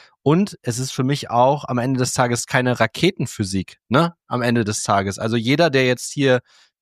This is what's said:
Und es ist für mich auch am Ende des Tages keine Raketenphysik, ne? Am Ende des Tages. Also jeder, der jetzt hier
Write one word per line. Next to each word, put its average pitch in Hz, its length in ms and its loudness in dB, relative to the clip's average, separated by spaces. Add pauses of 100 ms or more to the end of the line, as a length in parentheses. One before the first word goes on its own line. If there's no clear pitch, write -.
(220)
Und 180 400 2
es 117 160 -4
ist 131 140 -6
für 135 120 -2
mich 135 280 -4
auch 131 360 2
am 123 120 -4
Ende 131 200 -2
des 123 140 -2
Tages 120 320 0
keine 127 340 0
Raketenphysik, 110 1000 -2 (100)
ne? 165 240 2 (140)
Am 120 160 -2
Ende 120 220 2
des 104 180 -4
Tages. 98 340 0
Also 113 180 -2
jeder, 143 360 2
der 131 160 2
jetzt 123 240 -2
hier 131 300 2 (400)